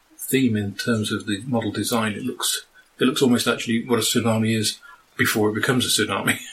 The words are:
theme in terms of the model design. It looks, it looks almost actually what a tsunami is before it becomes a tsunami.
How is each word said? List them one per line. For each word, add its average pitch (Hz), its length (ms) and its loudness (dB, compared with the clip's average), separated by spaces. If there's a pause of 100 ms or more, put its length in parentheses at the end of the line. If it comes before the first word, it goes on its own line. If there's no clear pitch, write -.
(160)
theme 127 400 2
in 101 180 -2
terms 110 380 -2
of 101 140 -4
the 101 200 -2
model 110 260 0
design. 107 400 0
It 104 120 -8
looks, - 420 -4 (320)
it 135 60 2
looks 131 160 2
almost 120 260 4
actually 113 400 0
what 120 120 2
a 107 40 0
tsunami 110 540 2
is 107 220 -2 (400)
before 107 320 2
it 107 40 -2
becomes 113 300 0
a 90 40 -2
tsunami. - 500 0 (140)